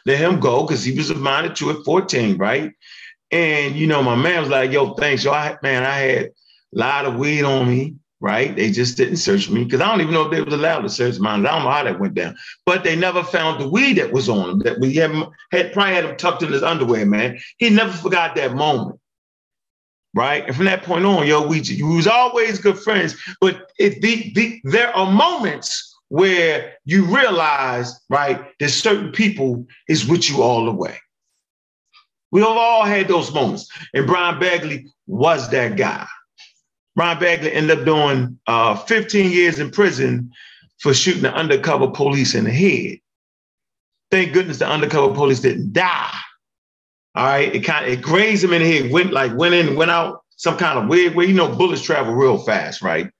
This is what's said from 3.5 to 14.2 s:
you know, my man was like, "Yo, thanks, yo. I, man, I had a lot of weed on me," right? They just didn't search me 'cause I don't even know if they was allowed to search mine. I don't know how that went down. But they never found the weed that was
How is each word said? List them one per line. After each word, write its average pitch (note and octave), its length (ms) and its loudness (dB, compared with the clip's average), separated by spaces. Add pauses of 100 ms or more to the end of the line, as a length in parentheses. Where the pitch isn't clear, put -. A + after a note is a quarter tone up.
you D#3 120 0
know, D3+ 140 2
my B2 140 0
man E3 260 0
was C#3+ 80 -4
like, C3 220 0
"Yo, C#3 240 0
thanks, C#3 280 0
yo. C#3 80 0
I, D3 300 -2
man, C3 220 -2
I C#3 120 -2
had C3 300 0
a - 60 -12 (420)
lot C#3 320 -2
of B2 120 -4
weed D3 260 0
on C3+ 260 2
me," C3 260 -2 (240)
right? G#2+ 360 -2
They G#2+ 160 0
just A#2+ 260 -2
didn't - 200 0
search G2 300 0
me A2+ 180 0
'cause B2 140 0
I F#3 100 2
don't G#3+ 120 0
even D#3+ 120 -2
know D#3+ 100 2
if D3+ 80 -4
they D#3+ 100 0
was D3+ 140 -6
allowed C#3+ 260 0
to - 80 -6
search B2 300 -4
mine. G#2 260 0
I C#3+ 60 0
don't D#3 120 -2
know B2 60 0
how C#3+ 140 0
that F#2+ 160 -4
went G2 160 -4
down. E2+ 200 -6 (300)
But F3+ 180 0
they E3 120 0
never F3+ 280 0
found D#3+ 380 -2
the C3+ 80 -6
weed A#3 300 2
that A#2+ 120 -2
was B2+ 160 0